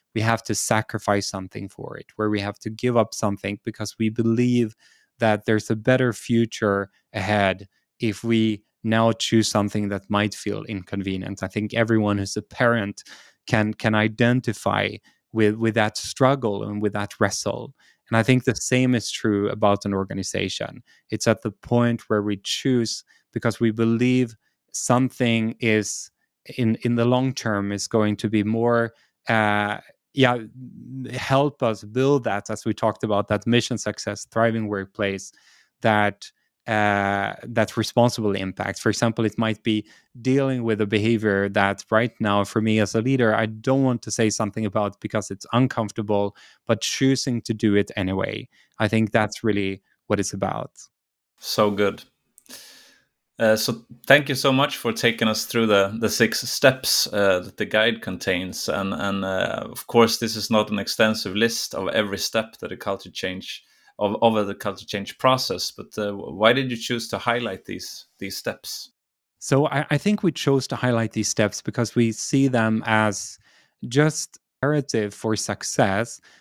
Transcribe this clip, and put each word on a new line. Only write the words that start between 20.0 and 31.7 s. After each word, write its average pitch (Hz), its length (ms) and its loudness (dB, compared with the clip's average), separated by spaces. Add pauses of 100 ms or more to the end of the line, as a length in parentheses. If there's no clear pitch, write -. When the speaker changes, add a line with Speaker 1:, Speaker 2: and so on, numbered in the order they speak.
Speaker 1:
It's 107 160 -2
at 110 160 2
the 110 80 -2
point 120 580 0
where 107 140 2
we 104 140 -2
choose 120 680 -2 (280)
because 113 280 -2
we 117 100 4
believe 113 640 2 (360)
something 120 880 0
is 107 500 0 (460)
in, 113 260 2
in 120 120 0
the 117 100 2
long 127 300 2
term 101 380 -4
is 101 160 -6
going 107 280 2
to 107 120 -4
be 107 160 0
more, 117 500 0 (340)
uh, 104 500 2 (360)
yeah, 123 240 4 (760)
help 135 500 0
us 110 220 -2